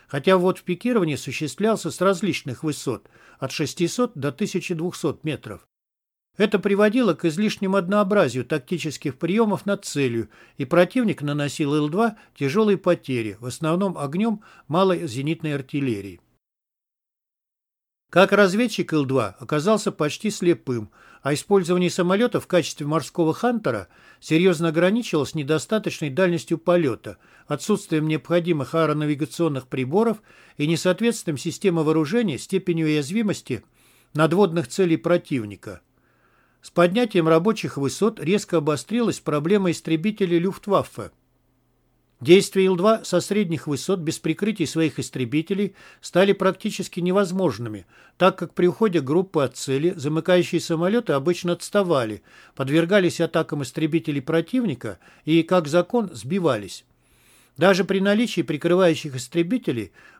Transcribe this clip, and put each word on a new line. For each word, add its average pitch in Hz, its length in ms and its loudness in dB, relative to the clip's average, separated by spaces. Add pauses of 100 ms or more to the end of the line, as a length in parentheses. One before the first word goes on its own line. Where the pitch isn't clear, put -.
хотя 185 300 2
ввод 180 200 0
в - 60 -20
пикирование 180 500 0
осуществлялся 160 800 -4
с - 80 -12
различных 180 640 -2
высот, 143 420 -4 (320)
от 135 140 -6
шестисот 170 640 -2
до 139 160 -4
тысячи 190 420 -4
двухсот 165 480 -4
метров. 110 460 -8 (680)
Это 208 220 2
приводило 208 560 4
к - 100 -4
излишнему 190 520 0
однообразию 190 680 2
тактических 147 720 -4
приёмов 196 480 0
над 101 220 -4
целью, 120 420 -2 (300)
и 139 80 -4
противник 180 560 2
наносил 147 520 -2
Ил-два 175 420 0 (180)
тяжёлые 190 420 2
потери, 120 640 -2
в 123 60 -12
основном 165 500 -2
огнём 180 460 -4 (260)
малой 175 380 2
зенитной 143 480 -4
артиллерии. 123 640 -6 (1900)
Как 190 220 6
разведчик 202 600 2
Ил-два 135 480 0
оказался 175 500 0
почти 156 400 -2
слепым, 139 600 -2 (320)
а 143 120 0
использование 180 560 2
самолёта 196 500 0
в - 60 -12
качестве 156 400 -2
морского 156 460 0
"Хантера" 151 560 -2 (320)
серьёзно 170 480 2
ограничилось 175 640 0
недостаточной 156 760 -2
дальностью 170 480 0
полёта, 147 580 0 (300)
отсутствием 156 600 -2
необходимых 156 680 -2
аэронавигационных 151 920 -2
приборов 180 500 0 (380)
и 147 100 0
несоответствием 175 720 0
системы 170 440 0
вооружения 156 560 0
степени 180 460 -2
уязвимости 151 800 -2 (500)
надводных 165 540 2
целей 175 300 0
противника. 120 800 -4 (840)
С - 80 -20
поднятием 180 580 2
рабочих 170 480 2
высот 143 420 -2
резко 180 380 -2
обострилась 160 640 -2
проблема 165 520 0
истребителей 170 680 -2
Люфтваффе. 170 720 -2 (1080)
Действия 190 440 4
Ил-два 190 400 2
со 175 160 0
средних 190 460 -2
высот 165 340 -4
без 156 180 -4
прикрытия 175 480 -2
своих 160 320 -2
истребителей 147 800 -4 (240)
стали 196 320 2
практически 190 640 -4
невозможными, 170 880 -2 (300)
так 185 220 2
как - 160 -10
при 180 120 2
уходе 180 340 2
группы 156 420 0
от 127 140 -2
цели 147 400 -2
замыкающие 160 640 0
самолёты 180 520 -2
обычно 175 400 0
отставали, 151 680 -2 (340)
подвергались 170 640 2
атакам 160 420 -2
истребителей 156 600 -2
противника 165 760 -2 (280)
и, 160 160 4
как 165 260 2
закон, 180 460 0
сбивались. 120 720 -2 (720)
Даже 185 260 4
при 190 160 0
наличии 208 400 2
прикрывающих 160 720 0
истребителей 170 800 -4 (280)